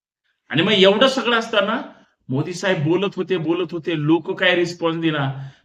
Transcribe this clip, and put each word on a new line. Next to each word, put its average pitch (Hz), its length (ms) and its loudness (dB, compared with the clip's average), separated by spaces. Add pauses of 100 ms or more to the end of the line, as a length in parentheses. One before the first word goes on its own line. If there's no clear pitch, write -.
(480)
आणि 131 140 0
मग 214 100 2
एवढं 202 360 6
सगळं 233 300 0
असताना 220 440 -2 (460)
मोदी 156 260 -4
साहेब 175 300 -2
बोलत 185 320 0
होते, 185 200 -2
बोलत 165 360 -4
होते, 160 320 -4
लोक 170 360 0
काय 180 140 2
रिस्पॉन्स 170 460 -2
देना. 147 480 -2 (160)